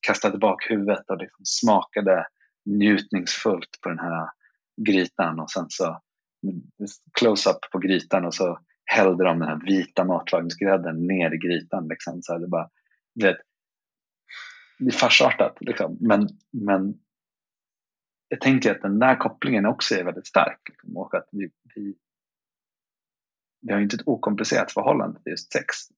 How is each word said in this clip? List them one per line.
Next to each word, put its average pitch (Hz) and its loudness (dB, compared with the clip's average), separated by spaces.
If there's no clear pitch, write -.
kastade 101 0
bak 98 0
huvudet 101 -2
och, 95 -4
liksom, - -14
smakade 95 2
njutningsfullt 101 0
på - -6
den 82 -6
här 82 -4
grytan 85 0
och 78 -10
sen 87 -6
så 82 -4
close-up 104 2
på 95 -2
grytan 92 0
och 85 -4
så 87 -2
hällde 92 4
de 85 2
den 80 -2
här 78 -6
vita 95 0
matlagningsgrädden 85 0
ner 87 0
i 80 -4
grytan, 85 -4
liksom, 82 -10
så - -8
här, 85 -4
det 90 -8
bara, 85 -4
du 110 2
vet, 92 4
det 131 0
är 123 4
farsartat, - 4
liksom. - -4
Men, 104 4
men 101 -2
jag - -6
tänker 131 4
att - -16
den 101 0
där 127 6
kopplingen 110 0
också - 0
är 92 -2
väldigt 87 -6
stark, - 2
liksom, - -16
och 87 -8
att 87 -4
vi, 98 -8
vi, 101 -10
vi 110 -6
har 101 2
ju 104 2
inte 101 -2
ett - -6
okomplicerat - 0
förhållande - -2
till - -8
just - -12
sex - -4